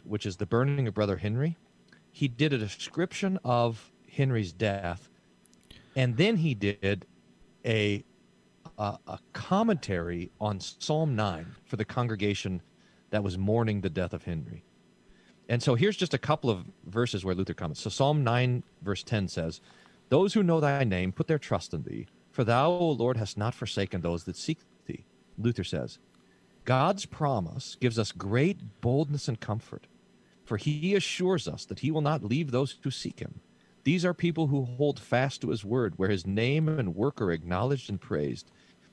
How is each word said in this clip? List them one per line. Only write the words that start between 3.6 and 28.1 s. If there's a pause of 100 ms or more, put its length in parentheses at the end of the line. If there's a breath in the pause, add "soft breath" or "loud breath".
Henry's
death, (880 loud breath)
and
then
he
did (600)
a, (720)
a,
a (140)
commentary
on
Psalm
nine (100)
for
the
congregation (480 soft breath)
that
was
mourning
the
death
of
Henry. (840 soft breath)
And
so
here's
just
a
couple
of (220)
verses
where
Luther
comments.
So
Psalm
nine, (180)
verse
ten
says, (480 loud breath)
"Those
who
know
thy
name
put
their
trust
in
thee, (240)
for
thou,
O
Lord,
hast
not
forsaken
those
that
seek (260)
thee." (320)
Luther
says, (680 soft breath)
"God's
promise
gives
us